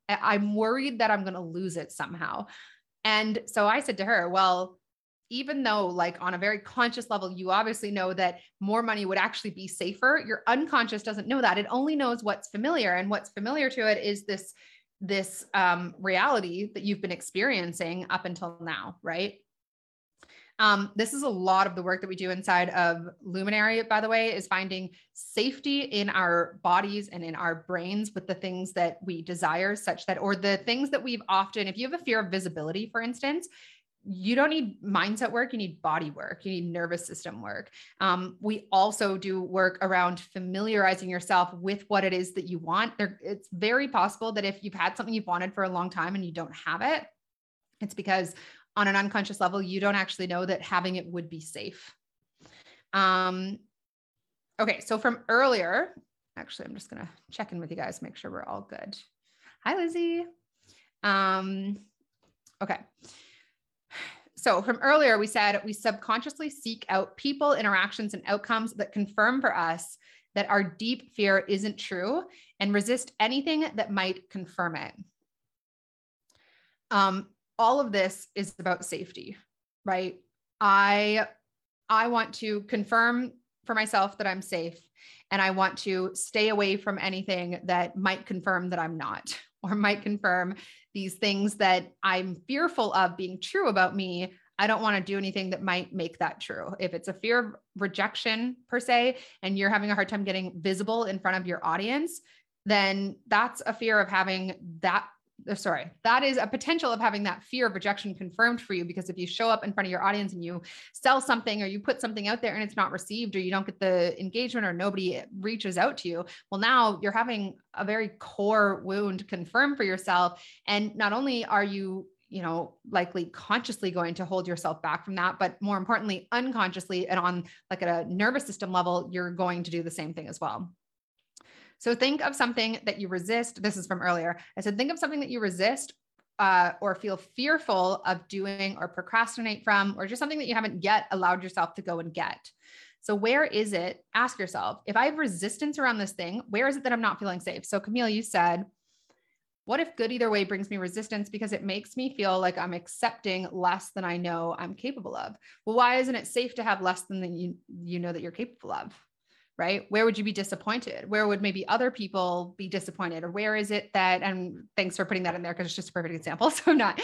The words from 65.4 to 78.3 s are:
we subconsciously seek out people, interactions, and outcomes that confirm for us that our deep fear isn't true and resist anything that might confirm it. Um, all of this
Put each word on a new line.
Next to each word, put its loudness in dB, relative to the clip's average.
we -4
subconsciously -2
seek -10
out 0
people, 2
interactions, 2
and -10
outcomes 0
that -4
confirm 2
for 2
us -2
that 0
our 4
deep -4
fear 6
isn't 0
true -2
and 2
resist 0
anything 2
that -2
might -2
confirm -4
it. -8
Um, 4
all 6
of 0
this 0